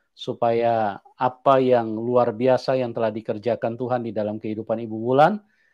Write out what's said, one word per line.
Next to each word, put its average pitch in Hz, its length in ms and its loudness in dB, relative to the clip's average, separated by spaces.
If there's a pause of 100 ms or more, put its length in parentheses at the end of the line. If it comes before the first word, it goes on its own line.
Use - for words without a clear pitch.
(180)
supaya 117 800 0 (200)
apa 135 440 2
yang 117 320 2
luar 120 400 0
biasa 127 440 0
yang 123 160 -4
telah 110 200 -2
dikerjakan 113 640 -4
Tuhan 123 280 -4
di 117 80 -6
dalam 107 280 -4
kehidupan 113 400 -4
Ibu 110 160 -8
Wulan 139 440 4 (320)